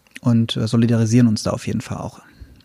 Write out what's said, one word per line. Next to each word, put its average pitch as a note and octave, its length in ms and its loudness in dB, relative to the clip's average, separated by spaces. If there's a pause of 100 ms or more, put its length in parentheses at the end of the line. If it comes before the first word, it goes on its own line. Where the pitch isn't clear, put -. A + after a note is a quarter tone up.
(220)
und, A2+ 340 0
äh, A#2+ 100 -2
solidarisieren A#2 640 2
uns G#2+ 140 0
da F#2 80 -4
auf - 160 -6
jeden A2 160 -4
Fall - 160 -12
auch. F#2+ 220 -14 (440)